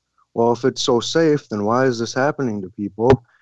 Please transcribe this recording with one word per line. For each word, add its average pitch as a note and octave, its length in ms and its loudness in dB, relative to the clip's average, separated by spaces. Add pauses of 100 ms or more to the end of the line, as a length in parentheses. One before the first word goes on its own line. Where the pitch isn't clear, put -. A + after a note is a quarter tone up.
(340)
Well, A#2 180 2
if A#2+ 120 -4
it's B2 180 -2
so B2 180 2
safe, D#3 480 0
then G#2 160 -4
why B2 220 2
is A#2+ 120 0
this A2+ 160 -6
happening B2+ 480 -2
to F2+ 80 -12
people? G#2 540 0 (160)